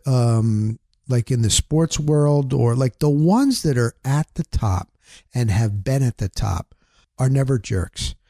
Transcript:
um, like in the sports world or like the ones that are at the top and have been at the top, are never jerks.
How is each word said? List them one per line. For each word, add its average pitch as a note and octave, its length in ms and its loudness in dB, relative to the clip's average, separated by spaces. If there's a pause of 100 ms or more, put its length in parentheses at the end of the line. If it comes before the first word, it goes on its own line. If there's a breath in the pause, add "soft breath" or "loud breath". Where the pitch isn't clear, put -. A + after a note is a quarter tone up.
um, A2+ 720 0 (300)
like B2 220 0
in A#2+ 120 0
the G#2 80 2
sports D#3 500 0
world D3 540 0
or A#2+ 200 2
like B2+ 260 -2
the D3+ 100 2
ones G3+ 540 2
that C#3+ 120 0
are A#2 260 0
at C#3+ 320 -2
the E3 100 -6
top F#2+ 440 -2 (460 soft breath)
and A#2+ 160 0
have G2+ 340 0
been C3+ 180 0
at A#2+ 140 -2
the G2 140 -4
top, - 440 -6 (440)
are C3 100 0
never C3+ 300 0
jerks. - 560 -6 (160)